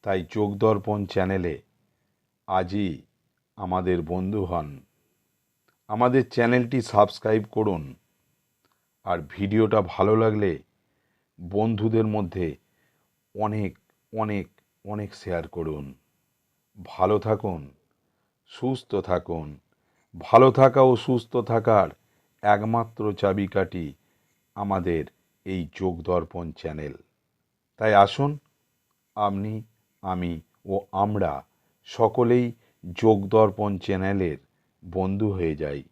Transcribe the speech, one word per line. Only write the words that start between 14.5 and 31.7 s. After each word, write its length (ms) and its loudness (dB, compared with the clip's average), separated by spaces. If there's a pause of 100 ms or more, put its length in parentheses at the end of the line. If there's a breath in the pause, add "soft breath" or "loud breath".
অনেক 300 -10
শেয়ার 320 -6
করুন। 460 -10 (880)
ভালো 360 0
থাকুন, 520 -4 (760)
সুস্থ 480 -6
থাকুন। 640 -4 (600)
ভালো 320 8
থাকা 300 6
ও 140 8
সুস্থ 420 -2
থাকার 520 2 (520)
একমাত্র 720 0
চাবিকাঠি 800 -2 (640)
আমাদের 500 -2 (400)
এই 280 -6
যোগদর্পণ 800 -4
চ্যানেল। 420 -12 (840)
তাই 160 2
আসুন, 460 4 (760)
আপনি, 480 -4 (380)
আমি 400 -6 (240)
ও 260 -4
আমরা 520 -2 (400)